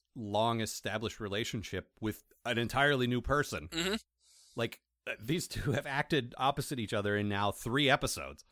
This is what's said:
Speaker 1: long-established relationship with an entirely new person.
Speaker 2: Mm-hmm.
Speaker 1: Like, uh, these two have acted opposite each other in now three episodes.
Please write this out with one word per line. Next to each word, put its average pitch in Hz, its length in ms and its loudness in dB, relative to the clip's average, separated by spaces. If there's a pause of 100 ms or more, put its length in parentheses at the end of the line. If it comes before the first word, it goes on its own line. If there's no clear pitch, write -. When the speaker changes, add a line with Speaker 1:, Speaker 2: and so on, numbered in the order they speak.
(160)
Speaker 1:
long-established 110 1040 -2
relationship 101 680 -4 (100)
with 110 240 -2 (220)
an 120 120 0
entirely 127 500 4
new 123 140 2
person. 120 500 -2
Speaker 2:
Mm-hmm. 175 240 0 (600)
Speaker 1:
Like, 117 240 -2 (260)
uh, 131 60 -4 (100)
these 120 260 0
two 104 260 -2
have 135 120 0
acted 139 520 0
opposite 135 420 0
each 110 140 -2
other 104 240 2
in 104 100 2
now 101 240 2
three 131 380 2
episodes. 76 640 0